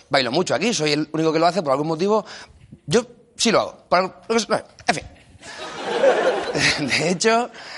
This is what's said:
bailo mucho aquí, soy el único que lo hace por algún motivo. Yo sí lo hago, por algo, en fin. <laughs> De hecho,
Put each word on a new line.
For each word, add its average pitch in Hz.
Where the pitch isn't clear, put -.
bailo 131
mucho 147
aquí, 202
soy 151
el 151
único 160
que 160
lo 165
hace 175
por 143
algún 147
motivo. 196
Yo 226
sí -
lo 147
hago, -
por 175
algo, 185
en 214
fin. 139
<laughs> 139
De 156
hecho, 226